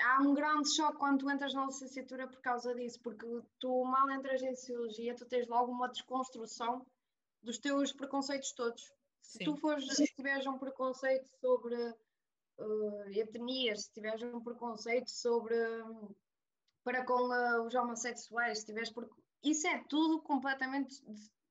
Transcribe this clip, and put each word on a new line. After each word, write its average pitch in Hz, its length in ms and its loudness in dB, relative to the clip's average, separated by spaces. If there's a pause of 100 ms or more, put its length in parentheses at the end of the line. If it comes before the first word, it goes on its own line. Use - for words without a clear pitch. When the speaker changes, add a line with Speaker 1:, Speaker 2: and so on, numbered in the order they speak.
Speaker 1:
Há 262 200 6
um 285 120 8
grande 294 420 4
choque 302 220 2
quando 277 240 4
tu 277 100 0
entras 277 220 0
na 269 120 0
licenciatura 262 640 -8
por - 140 -18
causa 240 340 0
disso, 240 260 -6
porque 220 240 -8 (340)
tu 254 260 2
mal 262 260 4
entras 262 300 0
em 262 140 -2
sociologia, 233 600 -6
tu 240 100 -14
tens 240 220 0
logo 247 240 2
uma 247 180 0
desconstrução 247 960 -4 (580)
dos 233 160 -6
teus 277 340 2
preconceitos 269 600 -2
todos. 233 380 -4 (300)
Se - 180 -16
Speaker 2:
Sim. - 60 -4
Speaker 1:
tu 294 120 0
fores, 294 300 0
se 285 280 4
tiveres 277 320 -2
um 262 100 -2
preconceito 262 680 0 (140)
sobre, 240 340 2 (840)
eh, 208 600 -2
etnias, 226 680 -2
se - 80 -20
tiveres 220 300 -6
um 240 180 -6
preconceito 233 680 -4
sobre, 233 460 0 (280)
hum, 220 320 -14 (680)
para 254 220 -2
com, 247 280 4
eh, 240 280 4
os 233 140 -2
homossexuais, 233 840 -2
se - 80 -10
tiveres 220 240 -4
por-, - 180 -10 (340)
isso 302 240 4
é 302 220 2
tudo 311 320 4
completamente 269 840 0
des-, 214 260 -14 (200)